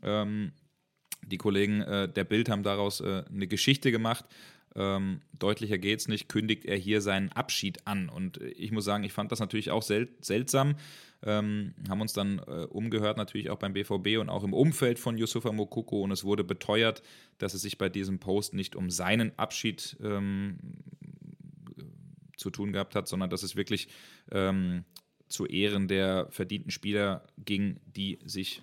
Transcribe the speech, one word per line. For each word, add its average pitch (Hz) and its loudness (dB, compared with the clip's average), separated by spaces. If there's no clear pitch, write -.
Ähm, 104 0
die 92 -6
Kollegen, 104 4
äh, 98 0
der 98 0
Bild 110 2
haben 101 2
daraus, 101 0
äh, 95 -2
eine 98 -2
Geschichte 127 4
gemacht. 113 0
Ähm, 98 0
deutlicher 104 0
geht's 101 0
nicht, 107 -2
kündigt 107 0
er 101 0
hier 101 2
seinen 98 0
Abschied - -4
an. 98 -2
Und, 92 -6
äh, 64 -8
ich 101 -8
muss 107 0
sagen, 101 0
ich 98 -6
fand 104 -2
das 117 -2
natürlich 110 -2
auch 107 2
sel-, 110 2
seltsam. 135 2
Ähm, 104 0
haben 98 0
uns 110 -2
dann, 101 0
äh, 78 -6
umgehört, 107 0
natürlich 104 -4
auch 101 -4
beim 98 -2
B 98 0
V 101 0
B 104 2
und 104 0
auch 95 -2
im 98 0
Umfeld 123 6
von 117 -2
Youssoufa 113 0
Moukoko. 107 0
Und 98 0
es 95 -2
wurde 101 4
beteuert, 107 2
dass 98 -4
es 90 -6
sich 101 -6
bei 98 2
diesem 95 -2
Post 98 0
nicht 95 -4
um 90 -4
seinen 98 4
Abschied, - -4
ähm, 98 -2
zu - -6
tun 101 -4
gehabt 98 -2
hat, 98 0
sondern 92 -2
dass 92 -2
es 92 -6
wirklich, 101 0
ähm, 95 2
zu - -2
Ehren 98 2
der 95 4
verdienten 98 -4
Spieler 101 0
ging, 101 0
die 98 -6
sich - -6